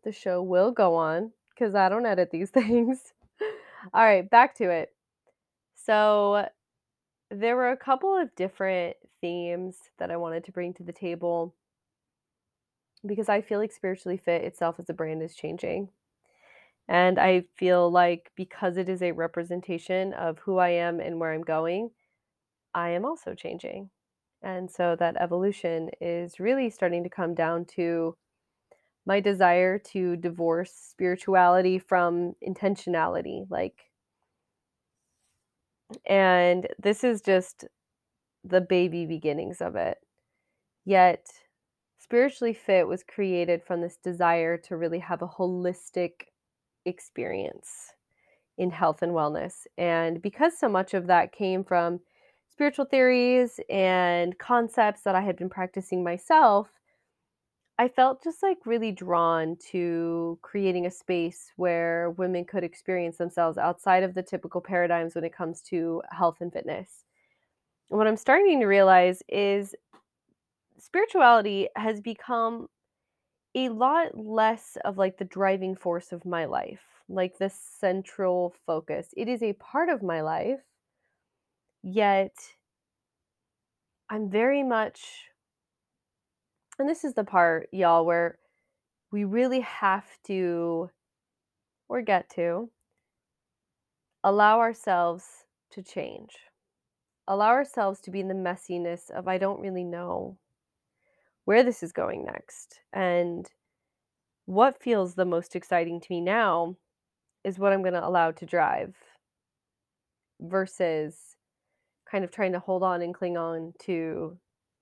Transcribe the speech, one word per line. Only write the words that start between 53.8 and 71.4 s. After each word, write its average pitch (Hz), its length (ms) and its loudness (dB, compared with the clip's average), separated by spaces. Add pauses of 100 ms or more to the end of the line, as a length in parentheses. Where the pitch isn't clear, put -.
concepts 233 640 0
that 190 140 0
I 185 60 2
had 190 160 -2
been 185 120 -6
practicing 185 540 -6
myself, 208 640 4 (1120)
I 247 80 4
felt 262 360 2
just, 330 200 -8
like, 381 220 0
really 226 260 -2
drawn 170 680 0 (140)
to 170 720 -2
creating 185 420 -2
a 180 60 -4
space 175 640 -6
where 170 560 0
women 180 340 -4
could 180 180 -6
experience 170 540 -6
themselves 165 400 -2
outside 185 460 2
of 185 100 -4
the 185 80 -6
typical 180 400 -8
paradigms 175 540 -2
when 165 80 -6
it 165 100 -6
comes 165 360 -8
to 165 420 -4
health 170 300 -2
and 175 120 -8
fitness. - 520 -10 (840)
And 196 80 -2
what 214 80 4
I'm 220 120 2
starting 320 420 4
to 214 80 2
realize 185 640 6
is 202 440 0 (1040)
spirituality 240 1000 4